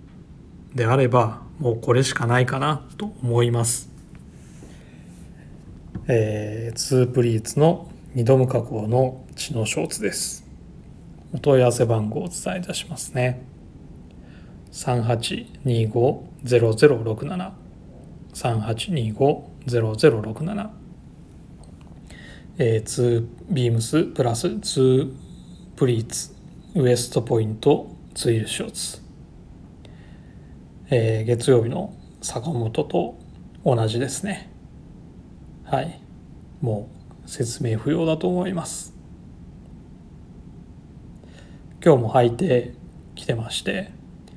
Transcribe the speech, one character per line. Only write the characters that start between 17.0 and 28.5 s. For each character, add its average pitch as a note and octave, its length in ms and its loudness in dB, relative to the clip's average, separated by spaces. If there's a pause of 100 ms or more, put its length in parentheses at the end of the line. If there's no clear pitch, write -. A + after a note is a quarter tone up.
六 A2+ 220 -4
七。 F#3 280 -8 (800)
三 A2+ 280 -2
八 A2 320 -4
二 A#2 180 0
五 C#3 400 0 (140)
ゼ A#2+ 160 0
ロ A2 160 0
ゼ D3+ 120 8
ロ A2 120 4
六 A2 240 -8
七。 G#3 420 -8 (1700)
え A2+ 180 4
ー、 A2 60 -2
ツ A#2+ 460 2 (180)
ー G#3+ 60 -2
ビ B2 160 2
ー - 20 2
ム A#2 120 2
ス D#3 220 2
プ - 180 -2
ラ A#2 120 0
ス G#2+ 260 -2
ツ - 200 -2
ー C3 340 4 (600)
プ D3 100 2
リ A#2+ 140 2
ー A2+ 80 -6
ツ - 260 -8 (400)
ウ C3 160 4
エ B2 60 6
ス - 160 -2
ト B2 100 2
ポ A2+ 180 0
イ A2 60 0
ン A2 120 -4
ト - 380 2 (200)
ツ - 160 0
イ A2+ 80 2
ル G#2+ 80 -2
シ - 160 -6